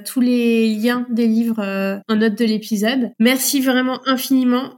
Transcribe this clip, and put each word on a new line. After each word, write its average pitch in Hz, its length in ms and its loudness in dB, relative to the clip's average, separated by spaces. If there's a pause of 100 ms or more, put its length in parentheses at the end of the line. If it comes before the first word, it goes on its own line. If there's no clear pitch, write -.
tous - 160 -6
les 233 540 2
liens 240 380 -2
des 233 160 2
livres, 226 320 0
euh, 196 400 -4 (100)
en 220 60 0
note 214 240 2
de 240 40 0
l'épisode. 220 760 -2
Merci 254 420 2
vraiment 254 460 0
infiniment 254 720 0